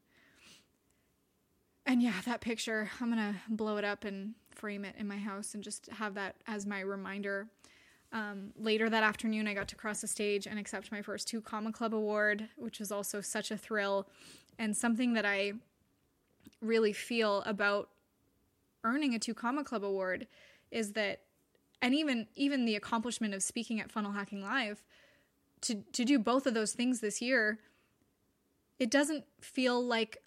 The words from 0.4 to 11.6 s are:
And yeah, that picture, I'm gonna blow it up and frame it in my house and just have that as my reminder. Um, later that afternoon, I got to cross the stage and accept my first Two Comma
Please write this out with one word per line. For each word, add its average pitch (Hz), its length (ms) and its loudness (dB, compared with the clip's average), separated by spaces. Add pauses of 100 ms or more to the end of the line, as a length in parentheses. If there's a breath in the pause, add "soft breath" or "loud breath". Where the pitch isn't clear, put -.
And 254 160 6
yeah, 240 120 4 (120)
that 240 160 -2
picture, 220 480 -2 (120)
I'm 233 80 0
gonna 214 260 0 (140)
blow 214 280 0
it 208 60 0
up 202 220 -2
and 196 300 -6 (160)
frame 202 340 -6
it 190 120 -10
in 208 100 -4
my 202 100 -6
house 202 360 -6
and 202 100 -8
just - 240 -10
have 214 260 -6
that 196 220 -4 (120)
as 214 180 -4
my 202 140 -2
reminder. 196 680 -4 (680 loud breath)
Um, 208 420 -6
later 220 340 2
that 220 140 4
afternoon, 214 440 2
I 208 60 0
got 196 160 -4
to - 60 -10
cross 208 260 -6
the 220 60 -8
stage 208 400 0
and 208 100 -6
accept 202 340 -8
my 208 100 -6
first 202 260 -6
Two 226 140 -4
Comma 220 300 -4